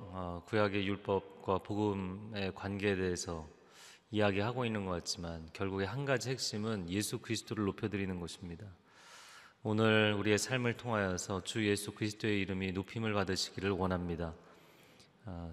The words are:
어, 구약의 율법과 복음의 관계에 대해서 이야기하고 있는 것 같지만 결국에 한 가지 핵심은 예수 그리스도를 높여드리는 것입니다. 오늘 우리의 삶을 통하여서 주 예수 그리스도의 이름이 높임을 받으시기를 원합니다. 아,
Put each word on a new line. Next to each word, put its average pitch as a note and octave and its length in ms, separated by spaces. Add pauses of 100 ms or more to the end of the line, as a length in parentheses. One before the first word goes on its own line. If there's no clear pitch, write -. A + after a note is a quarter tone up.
(120)
어, F2+ 340
구약의 G#2 400
율법과 F#2+ 720
복음의 G2+ 960
관계에 G2 400
대해서 F2+ 520 (640)
이야기하고 G#2+ 540
있는 G#2+ 220
것 F#2 60
같지만 E2 600
결국에 G2 320
한 B2+ 220
가지 B2 240
핵심은 A2 580
예수 G#2 300
그리스도를 G#2+ 480
높여드리는 G2 520
것입니다. F2 460 (1000)
오늘 G#2+ 540
우리의 G2+ 220
삶을 A#2+ 400
통하여서 G2 680
주 A2 240
예수 G2+ 240
그리스도의 G#2+ 480
이름이 F#2+ 320
높임을 G#2+ 400
받으시기를 F#2+ 560
원합니다. F2 640 (920)
아, E2+ 260